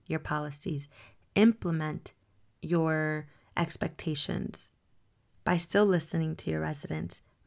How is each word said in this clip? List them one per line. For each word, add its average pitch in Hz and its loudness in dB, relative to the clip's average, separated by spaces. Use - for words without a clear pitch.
your 160 -2
policies, 147 -6
implement 170 2
your 156 0
expectations - -2
by 175 4
still 196 4
listening 165 0
to - -6
your 156 -2
residents, 156 -6